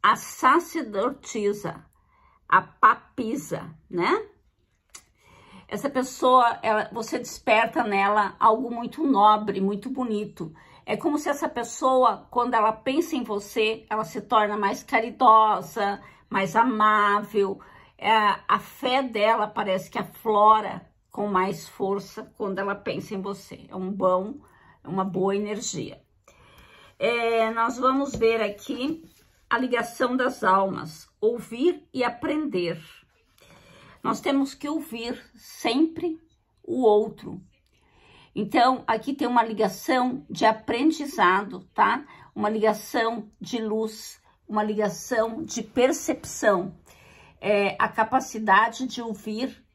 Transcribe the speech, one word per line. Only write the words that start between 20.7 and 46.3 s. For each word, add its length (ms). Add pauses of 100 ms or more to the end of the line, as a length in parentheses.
com 160
mais 400
força 720
quando 220
ela 160
pensa 380
em 80
você. 460
É 80
um 160
bom, 440 (500)
uma 180
boa 320
energia. 680 (960)
É, 540
nós 260
vamos 380
ver 260
aqui 640 (460)
a 80
ligação 580
das 280
almas, 680 (100)
ouvir 720
e 100
aprender. 800 (1200)
Nós 180
temos 320
que 160
ouvir 520 (140)
sempre 840 (460)
o 180
outro. 600 (920)
Então, 540
aqui 260
tem 140
uma 160
ligação 840
de 160
aprendizado, 1300
tá? 320 (300)
Uma 140
ligação 840 (100)
de 180
luz, 600 (260)
uma 160
ligação 800
de 200
percepção. 1120 (640)